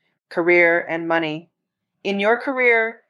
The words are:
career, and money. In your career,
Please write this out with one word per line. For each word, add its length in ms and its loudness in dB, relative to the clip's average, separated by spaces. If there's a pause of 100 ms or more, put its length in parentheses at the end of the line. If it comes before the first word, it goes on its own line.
(300)
career, 600 2
and 180 -6
money. 440 -4 (520)
In 160 -4
your 180 2
career, 720 -2